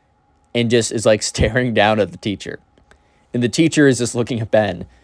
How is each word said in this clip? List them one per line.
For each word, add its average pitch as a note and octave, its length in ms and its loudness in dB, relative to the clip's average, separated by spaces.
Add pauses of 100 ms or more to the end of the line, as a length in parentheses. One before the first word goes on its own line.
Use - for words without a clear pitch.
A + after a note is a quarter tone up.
(560)
and A#2 140 0
just A#2+ 240 2
is, A2+ 120 -6
like, G#2+ 180 4
<laughs> - 100 -6
staring B2 400 -2
down G#2+ 260 2
at F#2 120 -2
the F2 60 -18
teacher. - 420 -8 (760)
And A#2+ 80 -2
the A#2+ 80 0
teacher D#3 380 2
is C3+ 100 4
just A#2+ 160 -4
looking A#2 280 -4
at A2 100 -6
Ben. G2+ 340 0 (180)